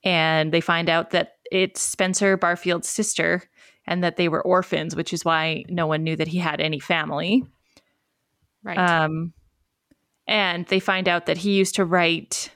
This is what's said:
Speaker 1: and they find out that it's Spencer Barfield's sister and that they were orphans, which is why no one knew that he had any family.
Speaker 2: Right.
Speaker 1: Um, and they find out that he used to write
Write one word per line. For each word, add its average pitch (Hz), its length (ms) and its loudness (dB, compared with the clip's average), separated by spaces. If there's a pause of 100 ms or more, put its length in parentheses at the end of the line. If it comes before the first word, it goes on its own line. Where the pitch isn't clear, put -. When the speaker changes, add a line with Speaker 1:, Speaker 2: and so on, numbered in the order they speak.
Speaker 1:
and 160 500 2
they 165 100 4
find 170 260 0
out 165 220 2
that - 220 0 (180)
it's 190 300 0
Spencer 190 560 0
Barfield's 175 520 0
sister 175 540 -2 (440)
and 180 180 -2
that 170 120 -2
they 175 120 2
were 160 140 0
orphans, 175 520 0
which - 200 -6
is 165 100 -6
why 160 440 -2
no 175 180 -2
one 156 180 0
knew 160 120 -2
that 160 120 -2
he 170 100 -2
had 160 220 -2
any 156 180 -2
family. 165 640 0 (1200)
Speaker 2:
Right. 190 160 -8
Speaker 1:
Um, 165 540 0 (920)
and 180 400 0
they 190 140 2
find 185 280 0
out 175 180 0
that 180 120 0
he 196 180 2
used 190 200 2
to 196 100 2
write 170 680 0